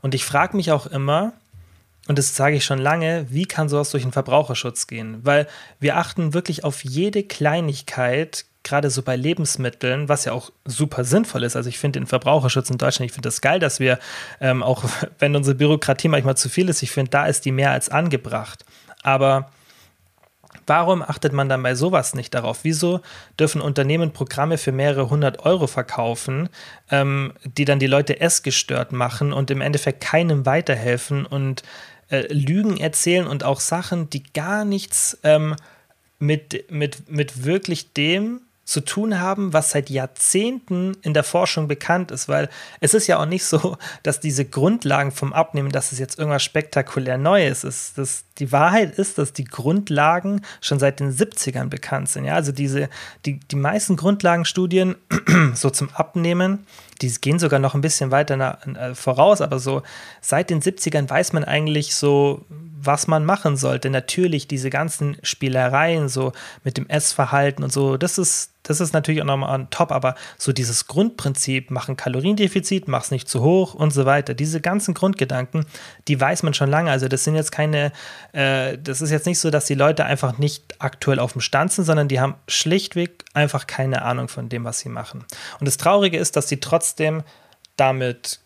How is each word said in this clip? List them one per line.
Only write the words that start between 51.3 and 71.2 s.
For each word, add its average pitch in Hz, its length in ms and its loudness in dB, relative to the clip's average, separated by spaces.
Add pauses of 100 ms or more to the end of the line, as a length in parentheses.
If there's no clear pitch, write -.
bekannt 139 400 -6
sind. 135 160 -6
Ja, 143 100 0
also 151 160 0
diese, 139 380 -2 (360)
die, 139 140 -4
die - 160 -8
meisten 170 400 0
Grundlagenstudien 185 1000 2 (300)
<clears throat> 156 280 6
so 135 160 0
zum 135 200 -2
Abnehmen, 180 760 0 (360)
die 127 180 -2
gehen 151 200 2
sogar 147 200 4
noch 135 140 2
ein 143 80 2
bisschen 139 300 0
weiter 143 260 2
na-, 135 220 -2 (160)
äh, 127 200 -8
voraus, 156 460 4
aber 139 180 -2
so 135 220 -2 (400)
seit 165 280 0
den 160 120 2
siebzigern 156 480 0
weiß 156 240 0
man 151 100 0
eigentlich 151 520 -2
so, 143 500 2 (380)
was 143 240 0
man 156 180 2
machen 160 320 2
sollte. 131 320 -2
Natürlich 151 580 -2
diese 135 220 -4
ganzen 147 540 -4
Spielereien 135 840 0
so 131 240 -2 (300)
mit 135 140 -2
dem - 120 -4
Essverhalten 143 760 0
und 135 80 -2
so, 139 260 2
das 175 200 -2
ist, - 340 -2 (120)
das 151 160 -2
ist 170 140 0
natürlich 156 280 2
auch 147 40 -4
nochmal 139 280 0
on 135 160 -4
top, - 220 0
aber 131 240 0 (220)
so - 140 -2
dieses 123 360 -2
Grundprinzip, 135 840 -2